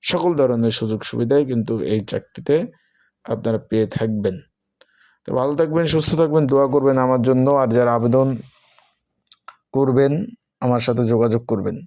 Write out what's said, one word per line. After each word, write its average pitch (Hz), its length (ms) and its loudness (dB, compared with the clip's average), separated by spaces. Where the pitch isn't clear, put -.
সকল 175 320 -2
ধরনের 120 440 2
সুযোগ 107 240 -4
সুবিধাই 120 420 0
কিন্তু 117 280 -4
এই 104 240 -2
চাকরিতে - 480 -4
আপনারা 113 340 -4
পেয়ে 110 180 0
থাকবেন। 104 480 -4
তো - 140 -16
ভালো 131 220 -2
থাকবেন, 160 300 0
সুস্থ 156 300 -2
থাকবেন, 156 320 2
দোয়া 139 200 4
করবেন 135 300 2
আমার 127 240 2
জন্য। 127 300 2
আর 135 260 2
যারা 120 180 4
আবেদন 120 320 2
করবেন, 135 420 2
আমার 123 280 0
সাথে 123 200 0
যোগাযোগ 117 380 2
করবেন। 101 420 -4